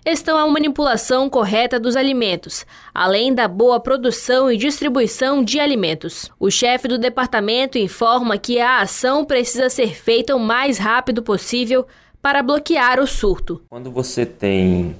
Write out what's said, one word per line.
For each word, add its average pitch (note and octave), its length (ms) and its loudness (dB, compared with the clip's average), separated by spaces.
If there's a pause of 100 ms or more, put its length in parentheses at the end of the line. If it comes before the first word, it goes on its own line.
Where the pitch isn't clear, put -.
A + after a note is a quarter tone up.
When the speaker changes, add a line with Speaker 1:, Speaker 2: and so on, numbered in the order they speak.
Speaker 1:
estão D#4+ 320 0
a D4+ 120 2
manipulação C#4+ 800 0
correta A#3 480 0
dos A#3+ 180 0
alimentos, A#3 720 -2 (260)
além G3+ 400 0
da A#3+ 140 2
boa A#3 320 4
produção B3+ 720 2
e A#3 60 2
distribuição C4+ 880 0
de C4+ 160 -2
alimentos. A3+ 680 -2 (100)
O F#3+ 120 0
chefe B3 380 0
do B3 100 0
departamento B3 800 -2
informa A#3 580 0
que A#3+ 220 -2
a A#3+ 220 2
ação C4 440 0
precisa B3+ 460 0
ser A3+ 240 -2
feita A#3+ 400 0
o B3 60 0
mais A#3+ 380 0
rápido A3+ 440 0
possível A#3+ 640 -2 (340)
para C#4 220 0
bloquear C#4 560 0
o C4+ 80 2
surto. - 640 -2
Speaker 2:
Quando B2 200 -14
você B2+ 380 -2
tem F2+ 720 0